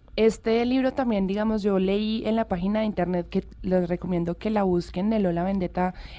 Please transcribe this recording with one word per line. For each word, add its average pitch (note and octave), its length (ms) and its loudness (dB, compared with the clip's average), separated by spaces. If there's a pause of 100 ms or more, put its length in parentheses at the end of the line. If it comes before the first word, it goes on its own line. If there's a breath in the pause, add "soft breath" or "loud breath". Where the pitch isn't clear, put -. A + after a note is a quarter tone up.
(160)
Este A3+ 500 2
libro B3+ 280 2
también, A3 340 0
digamos, G#3+ 340 0
yo G3 160 2
leí G#3+ 480 0
en A3 100 0
la A3+ 120 0
página G3 320 0
de A3 80 0
internet F3+ 420 -2
que F#3+ 140 -2 (180)
les F3+ 260 2
recomiendo F3 480 -2
que - 140 -4
la G#3+ 140 2
busquen, F3+ 480 0
de A3 80 2
Lola F3 240 0
Vendetta F#3 500 -2 (240 loud breath)